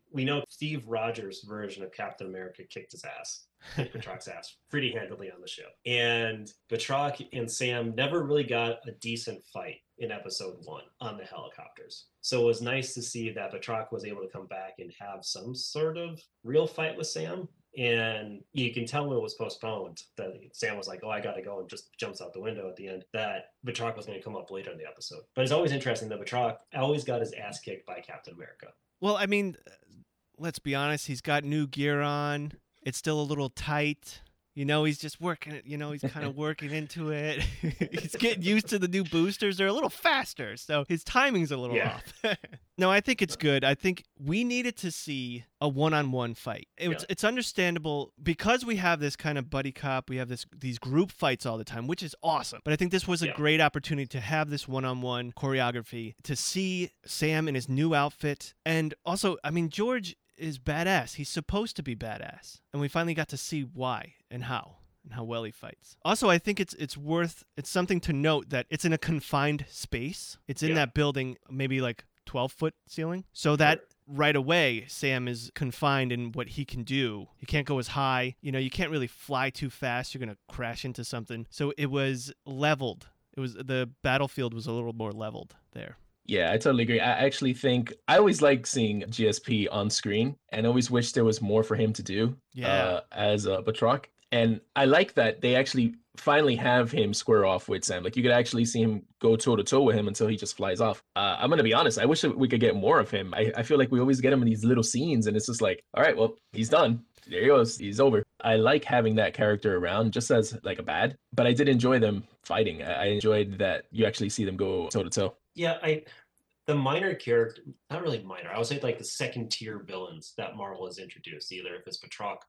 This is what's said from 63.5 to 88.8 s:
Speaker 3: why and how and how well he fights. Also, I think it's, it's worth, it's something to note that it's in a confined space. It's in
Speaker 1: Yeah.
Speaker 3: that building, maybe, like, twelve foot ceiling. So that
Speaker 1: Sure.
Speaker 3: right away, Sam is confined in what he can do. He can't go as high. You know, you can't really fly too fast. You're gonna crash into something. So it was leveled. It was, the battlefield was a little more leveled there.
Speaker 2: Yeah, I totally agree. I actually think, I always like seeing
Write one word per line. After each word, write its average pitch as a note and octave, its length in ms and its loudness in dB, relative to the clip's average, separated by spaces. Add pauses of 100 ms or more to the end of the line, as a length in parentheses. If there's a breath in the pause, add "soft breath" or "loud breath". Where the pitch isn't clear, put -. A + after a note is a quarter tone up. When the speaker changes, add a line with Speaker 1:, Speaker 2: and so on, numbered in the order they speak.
Speaker 3:
why B2+ 520 -6 (160)
and B2 140 -8
how A#2+ 320 -8 (280)
and A#2 80 -20
how A#2 120 -8
well A#2 200 -6
he G#2+ 60 -8
fights. - 540 -20
Also, G3+ 260 4
I F3 80 8
think G3+ 220 -2
it's, - 140 -4
it's - 220 -8
worth, E3 480 -2 (120)
it's C#3+ 120 -8
something F3+ 340 0
to E3+ 100 -2
note D3 380 2
that B2 200 -2
it's D#3 140 -2
in E3 80 2
a D#3 60 2
confined D3 720 -2
space. - 720 -10 (100)
It's C#3 140 -8
in D#3+ 80 2
Speaker 1:
Yeah. D#3+ 60 2
Speaker 3:
that C#3 180 0
building, C3+ 420 0 (140)
maybe, C3+ 300 -2
like, A#2+ 240 -4 (200)
twelve C3 280 -4
foot D#3+ 200 -2 (140)
ceiling. E3+ 460 -6
So D3 240 2
that D3+ 220 6
Speaker 1:
Sure. - 80 -20 (200)
Speaker 3:
right C#3+ 300 2
away, C3+ 500 2
Sam C3 400 -2
is A#2+ 300 -6
confined C3+ 560 0
in A#2+ 180 -4
what A#2+ 200 -6
he C#3+ 140 -6
can B2 200 -8
do. A2+ 420 -2 (100)
He - 100 -18
can't D3 200 0
go C3+ 140 0
as A#2+ 80 -6
high. B2+ 520 0
You C#3+ 120 -6
know, C3 80 0
you C3 100 -2
can't E3+ 220 -4
really C3 160 -2
fly C3+ 420 -2
too C3 200 -6
fast. B2 440 -4
You're C3 60 -10
gonna A2 180 -8 (100)
crash A#2 360 -6
into B2 200 -8
something. A#2 460 -8
So C#3+ 260 -2
it C#3+ 140 -2
was C3+ 420 -2 (140)
leveled. C3+ 600 -2 (280)
It C3+ 40 -6
was, B2+ 140 -4
the B2+ 360 -2 (120)
battlefield C3 520 0
was A2+ 140 -8
a A2+ 40 -2
little A#2 200 -4
more A2 180 -6
leveled G#2+ 460 -10 (160)
there. - 240 -14 (280)
Speaker 2:
Yeah, F2 280 2
I A2+ 60 4
totally B2 260 4
agree. A#2 160 4
I A#2+ 100 4 (160)
actually C3+ 280 2
think, B2 380 2 (140)
I D#3 120 8
always G3+ 220 6
like C#3 280 6
seeing G#2 420 2